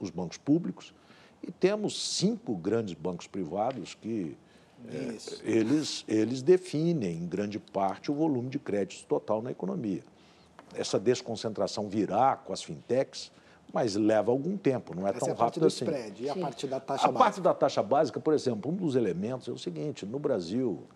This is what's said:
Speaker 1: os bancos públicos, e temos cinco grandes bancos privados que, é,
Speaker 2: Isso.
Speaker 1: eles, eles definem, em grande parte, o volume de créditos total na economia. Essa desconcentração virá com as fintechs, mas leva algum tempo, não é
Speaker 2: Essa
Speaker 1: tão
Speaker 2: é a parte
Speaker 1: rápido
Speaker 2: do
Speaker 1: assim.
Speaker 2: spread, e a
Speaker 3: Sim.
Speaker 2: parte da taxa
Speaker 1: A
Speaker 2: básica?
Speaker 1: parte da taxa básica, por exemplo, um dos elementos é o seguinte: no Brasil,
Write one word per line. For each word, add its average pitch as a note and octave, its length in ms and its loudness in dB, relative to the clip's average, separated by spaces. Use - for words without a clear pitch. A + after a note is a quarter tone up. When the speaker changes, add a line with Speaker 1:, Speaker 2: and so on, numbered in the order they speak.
Speaker 1:
os F#2+ 100 -6
bancos F2 280 -6
públicos, - 560 0
e - 80 -10
temos G3 640 0
cinco F#3+ 380 0
grandes G2 400 0
bancos E2+ 320 -6
privados G2 680 -4
que, F#2+ 420 -6
é, - 80 -10
Speaker 2:
Isso. - 480 -8
Speaker 1:
eles, A#2+ 640 2
eles A2+ 340 2
definem, D#3 760 2
em E2+ 100 -6
grande G#2 320 -4
parte, G2 520 -2
o C#3+ 40 2
volume C#3 340 0
de C#3 100 -4
créditos - 460 -4
total A2 380 0
na B2+ 80 -6
economia. E3+ 520 -4
Essa A2 240 -2
desconcentração G#2+ 880 -2
virá G#2 480 2
com - 160 -8
as - 100 -8
fintechs, - 720 -4
mas A#2 220 0
leva G#2+ 380 4
algum D3+ 240 0
tempo, A#2 400 -2
não F#2+ 100 -2
é G2 40 2
Speaker 2:
Essa A#2+ 100 -2
Speaker 1:
tão C3+ 80 0
Speaker 2:
é C#3 40 0
a - 20 -2
parte A#2 260 2
Speaker 1:
rápido - 0 -
Speaker 2:
do D#3 80 6
Speaker 1:
assim. C3+ 160 -2
Speaker 2:
spread, A2+ 400 -4
e C#3 40 -2
a - 60 -2
Speaker 3:
Sim. F#3+ 60 -4
Speaker 2:
parte C#3+ 260 -6
da C3 140 -4
taxa - 240 -2
Speaker 1:
A - 20 6
Speaker 2:
básica? A3 180 6
Speaker 1:
parte G3 160 2
da E3+ 140 6
taxa C3+ 280 2
básica, B2+ 380 2
por D#3 140 4
exemplo, A#2+ 360 0
um F3 40 0
dos E3 220 0
elementos A2 520 0
é B2 40 -4
o C3 60 -8
seguinte: D3+ 460 -6
no A2+ 140 -6
Brasil, A2+ 640 0